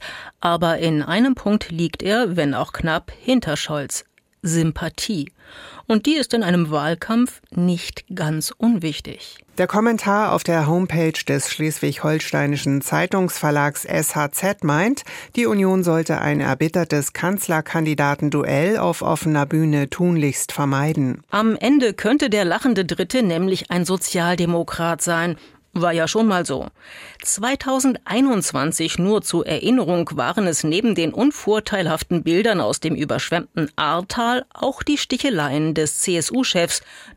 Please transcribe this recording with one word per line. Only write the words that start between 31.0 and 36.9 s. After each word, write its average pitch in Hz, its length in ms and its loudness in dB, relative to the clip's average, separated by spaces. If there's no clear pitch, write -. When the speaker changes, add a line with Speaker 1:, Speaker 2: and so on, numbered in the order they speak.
Speaker 1:
unvorteilhaften 196 1120 0
Bildern 185 360 2
aus 110 200 0
dem 160 160 -2
überschwemmten 151 800 -4
Ahrtal 208 760 -2
auch - 300 -4
die 294 160 0
Sticheleien 156 760 -2
des 156 260 -2
C-S-U-Chefs, 175 840 0